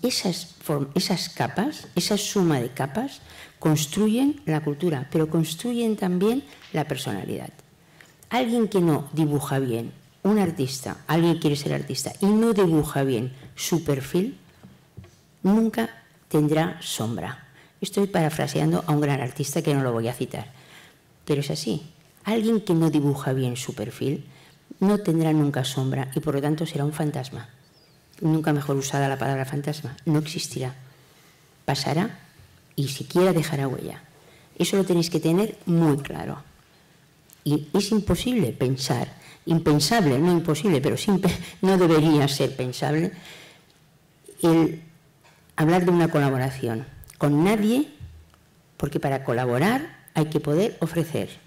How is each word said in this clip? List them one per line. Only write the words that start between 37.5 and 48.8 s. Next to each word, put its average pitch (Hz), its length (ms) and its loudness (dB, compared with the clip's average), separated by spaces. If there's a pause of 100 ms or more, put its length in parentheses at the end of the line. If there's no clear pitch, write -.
es 196 180 0
imposible 202 600 0
pensar, 131 600 -2 (340)
impensable, 156 760 4
no 175 120 4
imposible, 160 500 2
pero 135 160 0
sin 190 220 2
pe-, 180 160 2 (260)
no 190 160 4
debería 156 500 6
ser 139 280 -2
pensable 143 560 -2 (1300)
el 165 420 2 (720)
hablar 170 300 4
de 180 60 4
una 170 180 6
colaboración 131 760 0 (320)
con 147 260 4
nadie, 220 460 2 (880)
porque 143 220 -2